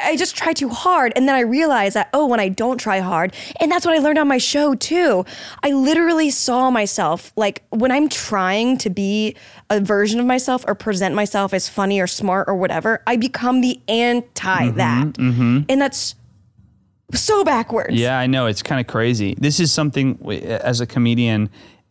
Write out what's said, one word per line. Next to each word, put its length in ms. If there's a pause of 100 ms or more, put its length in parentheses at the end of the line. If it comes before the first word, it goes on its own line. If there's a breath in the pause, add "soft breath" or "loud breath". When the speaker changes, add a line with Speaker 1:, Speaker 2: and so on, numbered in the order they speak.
Speaker 1:
I 140
just 180
try 160
too 180
hard. 460
And 140
then 60
I 60
realize 520
that, 200
oh, 140
when 140
I 80
don't 280
try 220
hard, 340 (280 loud breath)
and 100
that's 140
what 100
I 40
learned 200
on 80
my 100
show, 380
too. 500 (380 loud breath)
I 80
literally 580
saw 400
myself, 680
like, 320
when 220
I'm 180
trying 720
to 100
be 460 (340 loud breath)
a 100
version 400
of 60
myself 420
or 80
present 400
myself 380
as 160
funny 320
or 60
smart 420
or 60
whatever, 520
I 80
become 460
the 260
anti 800
Speaker 2:
Mm-hmm, 100
Speaker 1:
that. 360
Speaker 2:
mm-hmm. 460 (100)
Speaker 1:
And 120
that's 340 (960)
so 320
backwards. 500
Speaker 2:
Yeah, 240
I 80
know. 200
It's 140
kinda 220
crazy. 560
This 220
is 100
something, 440
w-, 260
as 400
a 40
comedian, 640 (420 loud breath)